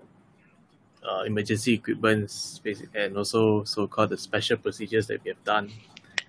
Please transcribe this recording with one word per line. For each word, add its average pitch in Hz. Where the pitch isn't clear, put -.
uh, 110
emergency 107
equipments, 107
basic, 104
and 101
also 107
so-called 104
the 95
special 110
procedures 110
that 104
we -
have -
done. 104